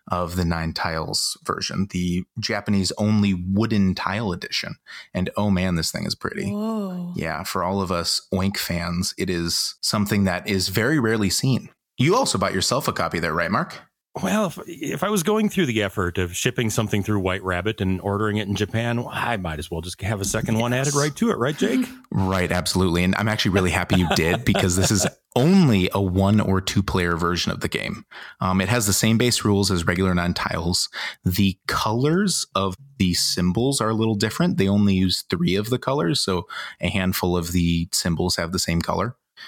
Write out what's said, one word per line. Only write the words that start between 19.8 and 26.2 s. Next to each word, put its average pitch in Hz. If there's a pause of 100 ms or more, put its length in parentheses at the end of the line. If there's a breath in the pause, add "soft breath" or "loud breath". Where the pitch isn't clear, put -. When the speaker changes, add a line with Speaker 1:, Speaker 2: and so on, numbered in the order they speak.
Speaker 3:
just 87
have 98
a 98
second 110
one 120
added 139
Speaker 1:
Yes. 143
Speaker 3:
right 147
to 226
it, -
right, 143
Jake? 254
Speaker 2:
Mm-hmm. -
Speaker 1:
Right, 90
absolutely. 90
And 90
I'm 107
actually 107
really 92
happy 90
you 90
did, 85
because 95
this 92
is 98 (140)
Speaker 3:
<laughs> -
Speaker 1:
only 131
a 98
one 95